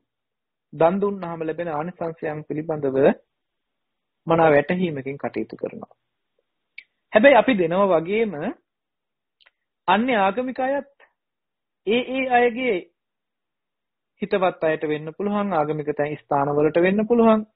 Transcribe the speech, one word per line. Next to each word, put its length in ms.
දන් 260
දුන්නාම 420
ලැබෙන 280
ආනිසංසයන් 720
පිළිබඳව 540
මනා 240
වැටහීමකින් 680
කටයුතු 400
කරනවා. 360
හැබැයි 260
අපි 160
දෙනවා 360
වගේම 420
අන්‍ය 280
ආගමික 440
අයත් 340
ඒ 220
ඒ 200
අයගේ 460
හිතවත් 420
අයට 200
වෙන්න 300
පුළුවන්, 400
ආගමික 380
තැන් 260
ස්ථානවලට 600
වෙන්න 300
පුළුවන්. 380